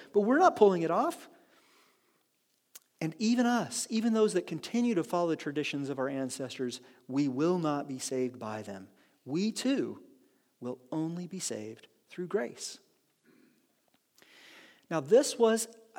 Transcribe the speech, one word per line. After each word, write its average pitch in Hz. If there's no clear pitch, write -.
but 208
we're 247
not 349
pulling 190
it 160
off." 254
And 160
even 240
us, 233
even 226
those 220
that 180
continue 233
to 165
follow 175
the 160
traditions 143
of 135
our 131
ancestors, 131
we 139
will 156
not 143
be 131
saved 127
by 107
them. 101
We 180
too 185
will 123
only 165
be 185
saved 110
through 180
grace. -
Now, 165
this 214
was, 226